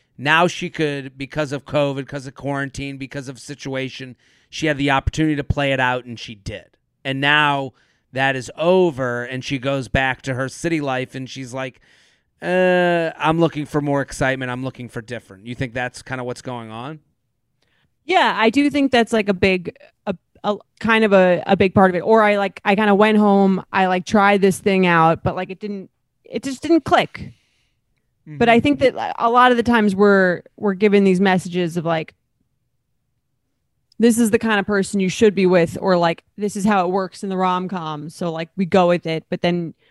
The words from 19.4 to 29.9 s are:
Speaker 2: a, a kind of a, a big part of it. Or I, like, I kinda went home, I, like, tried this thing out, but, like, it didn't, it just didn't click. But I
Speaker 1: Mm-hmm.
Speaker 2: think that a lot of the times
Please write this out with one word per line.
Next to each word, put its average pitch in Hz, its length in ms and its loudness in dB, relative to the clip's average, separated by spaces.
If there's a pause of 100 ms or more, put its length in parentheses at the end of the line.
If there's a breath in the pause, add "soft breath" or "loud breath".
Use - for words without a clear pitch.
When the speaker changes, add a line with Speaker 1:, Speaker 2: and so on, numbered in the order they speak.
Speaker 2:
a, 190 100 -4 (260)
a 202 140 -2 (240)
kind 220 240 4
of 202 80 4
a, 185 340 6
a 202 80 2
big 190 200 2
part 190 160 6
of 175 40 -2
it. 175 60 -2
Or 220 220 4
I, 208 160 2
like, 196 260 -4
I 202 100 2
kinda 208 200 2
went 214 240 4
home, 196 440 4 (120)
I, 190 140 2
like, 185 180 -2
tried 202 340 4
this 190 180 2
thing 190 280 2
out, 165 360 4
but, 165 140 -4
like, 185 140 -8
it 180 100 -16
didn't, 202 300 -12 (340)
it - 180 -10
just 269 200 -10
didn't 320 240 2
click. - 460 -2 (920)
But 160 220 -2
I 233 80 6
Speaker 1:
Mm-hmm. 233 60 2
Speaker 2:
think 285 180 0
that - 380 -2
a 233 120 0
lot 247 200 6
of 240 80 2
the 233 40 2
times 214 320 2